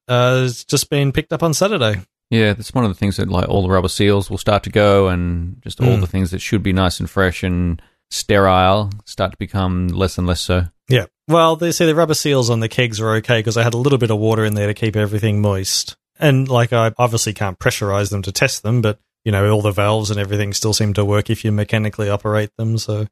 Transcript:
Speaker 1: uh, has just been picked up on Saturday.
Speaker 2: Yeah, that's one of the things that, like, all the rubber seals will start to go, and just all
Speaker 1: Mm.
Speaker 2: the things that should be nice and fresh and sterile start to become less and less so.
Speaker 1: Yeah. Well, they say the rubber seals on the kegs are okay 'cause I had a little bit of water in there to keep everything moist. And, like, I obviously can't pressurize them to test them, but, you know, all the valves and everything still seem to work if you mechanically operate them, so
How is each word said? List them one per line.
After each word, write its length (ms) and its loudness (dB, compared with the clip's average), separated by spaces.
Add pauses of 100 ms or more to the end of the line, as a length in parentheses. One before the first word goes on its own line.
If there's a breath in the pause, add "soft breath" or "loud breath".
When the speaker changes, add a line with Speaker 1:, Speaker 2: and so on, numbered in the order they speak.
Speaker 1:
uh, 360 2
has 220 -4
just 260 -2
been 220 0
picked 200 -4
up 100 -4
on 120 2
Saturday. 480 0 (280)
Speaker 2:
Yeah, 240 4
that's 200 -14
one 100 2
of 60 0
the 60 -4
things 220 -2
that, 100 -2
like, 200 0
all 140 0
the 60 -2
rubber 200 2
seals 420 0
will 80 -6
start 260 0
to 60 -10
go, 380 4
and 540 -4
just 180 -10
all 60 2 (100)
Speaker 1:
Mm. 40 2
Speaker 2:
the 80 0
things 240 -2
that 80 -6
should 220 -2
be 100 0
nice 280 0
and 80 -6
fresh 360 0
and 360 -2 (300 soft breath)
sterile 800 2 (140)
start 280 -6
to 60 -18
become 500 -2
less 300 -2
and 80 -2
less 140 0
so. 260 0 (220)
Speaker 1:
Yeah. 180 2 (220)
Well, 280 4
they 160 -2
say 140 2
the 80 4
rubber 200 2
seals 360 0
on 100 0
the 80 -2
kegs 320 -2
are 160 0
okay 260 0
'cause 140 -2
I 60 2
had 120 0
a 40 -2
little 200 2
bit 120 0
of 80 0
water 260 2
in 100 -2
there 140 0
to 60 -2
keep 220 -2
everything 440 0
moist. 560 -2 (220)
And, 300 2
like, 240 2
I 260 2
obviously 340 0
can't 260 -6
pressurize 520 -2
them 120 -4
to 100 -8
test 300 -2
them, 180 0
but, 180 0 (260)
you 80 0
know, 180 2
all 120 2
the 100 0
valves 380 0
and 80 -2
everything 340 -2
still 200 -2
seem 220 0
to 100 2
work 260 0
if 140 -4
you 80 0
mechanically 560 -2
operate 500 -2
them, 200 -2
so 340 -4